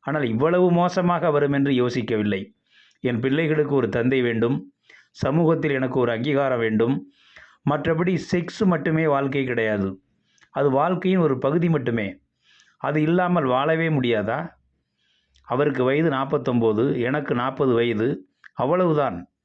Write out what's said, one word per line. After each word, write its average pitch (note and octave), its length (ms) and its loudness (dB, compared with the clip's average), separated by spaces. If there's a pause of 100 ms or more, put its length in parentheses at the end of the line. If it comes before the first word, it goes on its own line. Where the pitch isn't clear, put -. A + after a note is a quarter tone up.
ஆனால் D3 220 -4
இவ்வளவு D#3+ 480 2
மோசமாக F3 600 0
வரும் C#3+ 200 2
என்று C#3 200 2
யோசிக்கவில்லை. A2+ 760 0 (540)
என் A#2+ 200 -2
பிள்ளைகளுக்கு D3 560 0
ஒரு A#2+ 140 0
தந்தை B2+ 320 0
வேண்டும். A#2 520 -2 (380)
சமூகத்தில் D#3 600 0
எனக்கு C3 280 -2
ஒரு A#2+ 120 2
அங்கீகாரம் B2+ 480 -2
வேண்டும். A2+ 520 0 (580)
மற்றபடி D#3+ 480 0 (140)
செக்ஸ் F3+ 340 -2
மட்டுமே D#3+ 420 2
வாழ்க்கை C#3 380 0
கிடையாது. G#2+ 560 -2 (500)
அது C#3 180 0
வாழ்க்கையின் F3+ 500 0
ஒரு D3 180 2
பகுதி D3+ 320 0
மட்டுமே. A#2 480 -2 (600)
அது D3 240 -2
இல்லாமல் F3 420 2
வாழவே D3+ 460 0
முடியாதா? B2 600 -2 (920)
அவருக்கு C3 400 0
வயது D3 260 2
நாற்பத்தொன்பது, C3 880 0
எனக்கு C3+ 360 -2
நாற்பது C3 380 0
வயது. A#2 520 0 (280)
அவ்வளவுதான். C#3+ 760 0 (160)